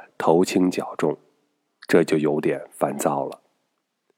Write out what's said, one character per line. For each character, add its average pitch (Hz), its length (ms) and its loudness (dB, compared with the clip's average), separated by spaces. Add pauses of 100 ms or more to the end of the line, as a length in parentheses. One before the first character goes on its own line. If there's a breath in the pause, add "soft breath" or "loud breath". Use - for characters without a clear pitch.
(200 loud breath)
头 85 260 4
轻 92 240 2
脚 - 260 -6
重， 73 220 -2 (680)
这 87 160 4
就 - 120 0
有 76 240 0
点 76 300 -4
烦 - 260 -4
躁 71 300 -2
了。 - 160 -12 (760)